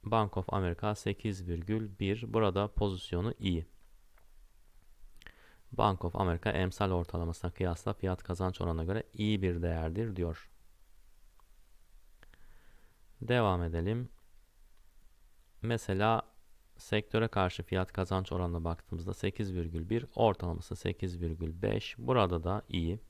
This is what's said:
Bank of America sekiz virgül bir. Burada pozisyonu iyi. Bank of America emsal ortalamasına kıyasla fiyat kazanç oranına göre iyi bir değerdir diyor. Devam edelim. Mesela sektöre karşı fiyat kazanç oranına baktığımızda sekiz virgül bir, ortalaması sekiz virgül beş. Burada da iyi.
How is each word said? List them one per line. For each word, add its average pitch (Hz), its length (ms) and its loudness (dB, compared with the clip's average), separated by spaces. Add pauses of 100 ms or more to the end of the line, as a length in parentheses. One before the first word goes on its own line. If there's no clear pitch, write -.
Bank 107 320 2
of - 160 -2
America 98 420 2
sekiz 98 540 -2
virgül 98 520 -2
bir. 107 320 0
Burada 104 360 4
pozisyonu 95 680 0
iyi. 87 280 0 (2000)
Bank 107 320 2
of 87 120 -4
America 92 340 0
emsal 95 400 0
ortalamasına 87 600 -2
kıyasla 90 420 -2
fiyat 92 300 -2
kazanç 92 380 -2
oranına 82 240 0
göre 98 180 -2 (120)
iyi 104 280 2
bir 87 200 0
değerdir 85 540 -2
diyor. 85 340 -4 (2750)
Devam 110 400 4
edelim. 90 460 0 (1500)
Mesela 110 600 2 (540)
sektöre 113 520 0
karşı 95 340 2
fiyat 92 300 0
kazanç 92 400 0
oranına 87 320 0
baktığımızda 87 500 -4
sekiz 98 400 -2
virgül 85 360 -2
bir, 120 240 0
ortalaması 90 640 2
sekiz 90 440 -4
virgül 82 420 -2
beş. 104 360 0
Burada 110 460 2
da 98 240 0
iyi. 90 420 0